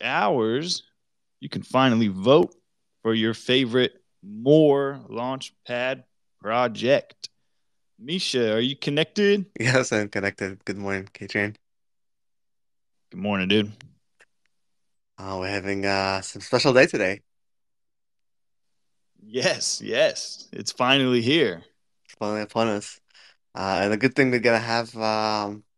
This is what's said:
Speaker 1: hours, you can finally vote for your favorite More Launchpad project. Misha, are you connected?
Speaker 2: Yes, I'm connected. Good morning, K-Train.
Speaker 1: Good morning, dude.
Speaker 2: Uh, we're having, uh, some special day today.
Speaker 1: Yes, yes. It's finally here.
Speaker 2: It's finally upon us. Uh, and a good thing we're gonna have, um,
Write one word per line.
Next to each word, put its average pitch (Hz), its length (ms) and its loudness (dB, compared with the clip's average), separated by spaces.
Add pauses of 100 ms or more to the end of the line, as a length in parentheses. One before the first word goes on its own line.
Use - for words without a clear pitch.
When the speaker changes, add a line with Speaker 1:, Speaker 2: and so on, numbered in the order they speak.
Speaker 1:
hours, 143 840 -2 (580)
you - 80 -14
can 98 140 -8
finally 117 440 2
vote 107 480 2 (460)
for 113 120 -2
your 113 200 0
favorite 127 680 0 (220)
More 139 840 2
Launchpad 127 960 -8 (340)
project. 117 880 -2 (720)
Misha, 123 540 -2
are 113 80 0
you 135 160 -4
connected? 190 680 0 (120)
Speaker 2:
Yes, 127 320 2
I'm 107 160 0
connected. 98 560 -6
Good 98 140 -8
morning, 98 340 -6
K-Train. 104 460 -6 (1500)
Speaker 1:
Good 92 100 -14
morning, 95 300 -2
dude. 104 240 2 (1400)
Speaker 2:
Uh, 95 200 -8
we're 92 100 -4
having, 98 380 -4
uh, 98 340 0
some 98 220 -12
special 127 320 2
day 131 140 8
today. 98 340 -2 (2000)
Speaker 1:
Yes, 120 580 -2
yes. 110 720 -4
It's - 200 -8
finally 127 500 2
here. 117 400 2 (440)
Speaker 2:
It's - 100 -20
finally 107 260 -4
upon 113 280 0
us. 104 300 -6 (540)
Uh, 92 300 -2
and 104 100 2
a 107 40 0
good 127 180 0
thing 131 160 2
we're 123 80 0
gonna 117 180 4
have, 113 400 -4
um, 107 640 -2 (140)